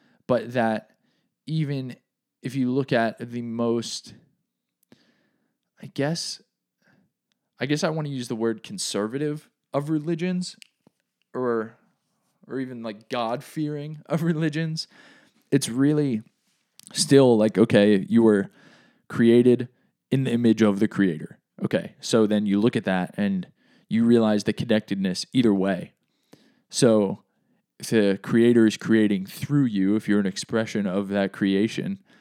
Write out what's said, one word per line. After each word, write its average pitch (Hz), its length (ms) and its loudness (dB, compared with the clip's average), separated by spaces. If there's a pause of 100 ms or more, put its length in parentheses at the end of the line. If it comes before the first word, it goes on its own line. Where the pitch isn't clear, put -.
(260)
but 120 280 -2
that 113 360 -2 (560)
even 143 500 -6 (460)
if 123 120 -10
you 127 160 -2
look 131 220 -2
at 113 260 0
the 120 240 -10
most, 117 720 -4 (1700)
I - 40 -18
guess, - 540 -6 (1200)
I 127 60 -2
guess 147 160 -2
I 175 80 -2
wanna 156 180 -6
use 127 200 -8
the 123 80 -6
word 113 260 -2
conservative 127 840 -6 (240)
of 143 180 -4
religions, 175 680 -4 (760)
or, 117 420 -4 (680)
or 123 140 -10
even, 127 220 -10
like, 110 280 -12
God-fearing 147 960 -6
of 156 160 -4
religions, 160 680 -4 (600)
it's 127 180 0
really 139 540 0 (680)
still 131 440 6
like, 107 220 2
okay, 104 500 4
you 117 140 4
were 104 280 4 (580)
created 120 600 4 (420)
in 135 140 0
the 127 60 -4
image 117 320 4
of 101 180 2
the 104 80 2
creator. 87 500 -2 (240)
Okay, - 380 -4
so 110 260 0
then 104 200 0
you 101 140 0
look 117 160 0
at 107 80 -4
that 92 340 -4
and 98 300 -4 (400)
you 113 160 0
realize 110 400 4
the 107 100 -4
connectedness 101 800 -4
either 117 180 4
way. 95 400 -2 (800)
So 107 540 2 (540)
if - 120 -16
the 101 320 2
creator 117 440 4
is 107 120 0
creating 104 480 0
through 143 400 -2
you, 101 300 0
if 107 120 -4
you're 104 120 2
an 98 60 -2
expression 107 600 -4
of 98 220 -4
that 98 240 -2
creation, 98 640 -2 (220)